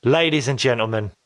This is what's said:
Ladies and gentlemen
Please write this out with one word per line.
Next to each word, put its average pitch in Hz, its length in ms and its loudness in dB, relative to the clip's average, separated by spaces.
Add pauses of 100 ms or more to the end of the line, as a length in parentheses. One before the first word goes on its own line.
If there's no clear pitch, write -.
Ladies 151 440 0
and 135 100 -2
gentlemen 110 540 0 (140)